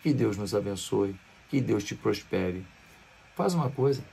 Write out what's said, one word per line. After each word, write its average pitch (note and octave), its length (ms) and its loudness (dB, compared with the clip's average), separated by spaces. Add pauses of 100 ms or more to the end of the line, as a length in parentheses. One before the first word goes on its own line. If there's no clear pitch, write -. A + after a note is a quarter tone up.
Que D3+ 100 2
Deus A2+ 240 2
nos G2+ 160 -4
abençoe, G2 600 0 (340)
que C#3 100 2
Deus A2 240 2
te - 120 -6
prospere. F#2 680 -2 (720)
Faz F#3 200 0
uma C#3 160 0
coisa C3+ 420 2